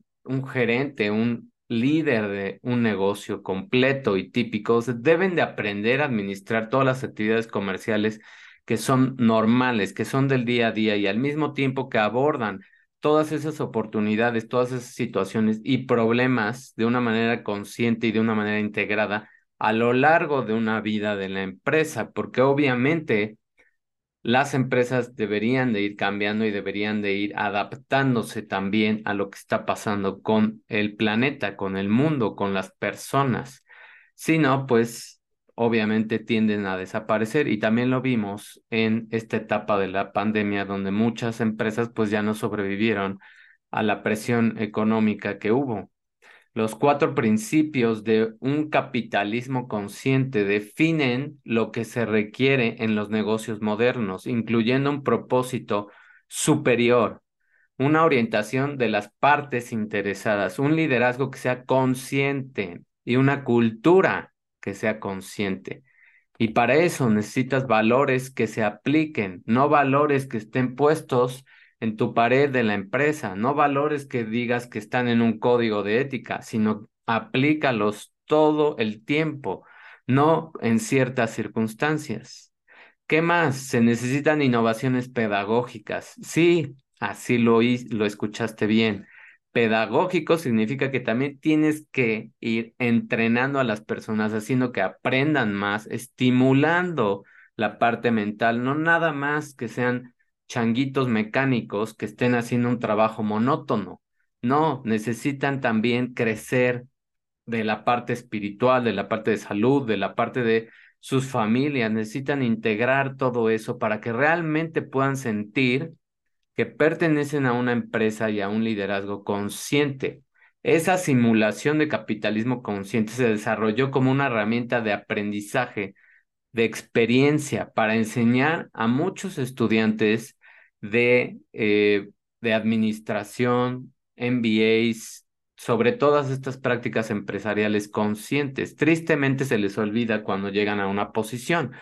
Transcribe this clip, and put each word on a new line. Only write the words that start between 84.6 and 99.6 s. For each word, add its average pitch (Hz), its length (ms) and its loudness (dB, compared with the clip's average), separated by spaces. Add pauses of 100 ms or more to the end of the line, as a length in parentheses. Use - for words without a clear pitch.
pedagógicas. 104 1120 -2
Sí, 170 540 2 (240)
así 107 380 -2
lo 117 180 6
oí, 120 320 2
lo 107 180 -2
escuchaste 107 640 -4
bien. 107 380 2 (460)
Pedagógico 127 840 2
significa 131 540 -2
que 131 80 -2
también 131 400 -2
tienes 151 520 0
que 110 380 -2 (100)
ir 113 380 -4
entrenando 117 800 0
a 131 40 2
las 107 180 -2
personas, 107 500 -4
haciendo 120 400 0
que 98 120 -2
aprendan 127 720 0
más, 101 320 -2
estimulando 131 1400 2 (320)
la 104 240 -2
parte 117 320 2
mental, 113 520 0
no 135 120 -2
nada 165 360 2
más 143 440 -4
que 117 120 -8